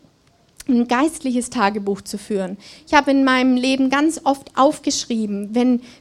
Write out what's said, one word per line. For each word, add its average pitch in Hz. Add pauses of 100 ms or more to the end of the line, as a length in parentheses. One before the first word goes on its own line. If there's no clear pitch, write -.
(680)
ein 240
geistliches 254
Tagebuch 202
zu -
führen. 190 (300)
Ich -
habe 285
in 269
meinem 254
Leben 262
ganz 294
oft -
aufgeschrieben, 220
wenn 247 (200)